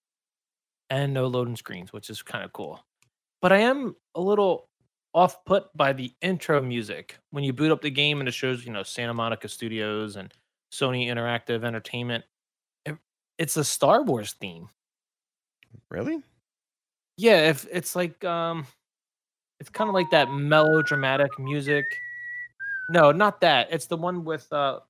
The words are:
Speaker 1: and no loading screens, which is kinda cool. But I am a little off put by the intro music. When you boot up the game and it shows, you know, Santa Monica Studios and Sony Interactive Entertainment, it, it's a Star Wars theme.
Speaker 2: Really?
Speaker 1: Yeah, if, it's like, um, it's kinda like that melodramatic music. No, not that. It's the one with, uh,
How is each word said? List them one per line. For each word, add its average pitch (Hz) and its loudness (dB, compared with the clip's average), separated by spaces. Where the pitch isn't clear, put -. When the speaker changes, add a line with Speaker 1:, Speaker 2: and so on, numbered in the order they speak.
Speaker 1:
and 139 -2
no 131 0
loading 123 -2
screens, - -14
which 107 -16
is 110 -14
kinda 95 -10
cool. - -12
But 185 4
I 196 8
am 247 0
a 165 -4
little 196 2
off 180 4
put - 0
by 139 2
the 127 -10
intro 170 0
music. 110 -6
When 143 -6
you 135 0
boot 147 2
up 151 2
the 147 -4
game 147 0
and 135 -4
it 123 -4
shows, 127 -4
you 123 -12
know, 101 -8
Santa 117 -6
Monica 113 -4
Studios 107 -6
and 98 -16
Sony 127 -2
Interactive 117 -2
Entertainment, 120 -6
it, 151 -10
it's 160 -4
a 147 2
Star 196 4
Wars 123 -2
theme. - -14
Speaker 2:
Really? 285 -6
Speaker 1:
Yeah, 180 6
if, 147 0
it's 175 -6
like, 180 -4
um, 165 -4
it's - -18
kinda 214 -2
like 180 2
that 143 6
melodramatic 143 2
music. 143 -2
No, 160 8
not 202 2
that. 147 4
It's 160 -4
the 175 -4
one 175 -6
with, 156 -8
uh, 143 -2